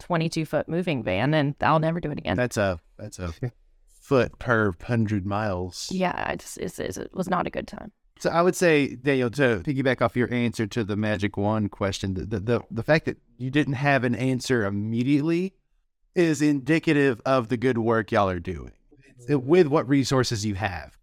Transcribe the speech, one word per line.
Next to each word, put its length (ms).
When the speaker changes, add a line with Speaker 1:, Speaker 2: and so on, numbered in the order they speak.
Speaker 1:
twenty-two-foot 680
moving 360
van, 300
and 260
I'll 180
never 220
do 100
it 80
again. 180
Speaker 2:
That's 200
a, 240
that's 220
a 120
<laughs> 340
foot 400
per 420
hundred 420
miles. 680
Speaker 1:
Yeah, 340
I 80
just, 240
it's, 220
it's, 160
it 180
was 160
not 160
a 40
good 180
time. 240
Speaker 2:
So 120
I 120
would 140
say, 400
Daniel, 340
to 300
piggyback 420
off 140
your 180
answer 320
to 160
the 140
magic 400
wand 340
question, 440
the, 120
the, 140
the, 200
the 100
fact 220
that 140
you 140
didn't 220
have 280
an 140
answer 480
immediately 880
is 260
indicative 840
of 260
the 60
good 220
work 320
y'all 180
are 120
doing 320
with 400
what 200
resources 560
you 120
have. 460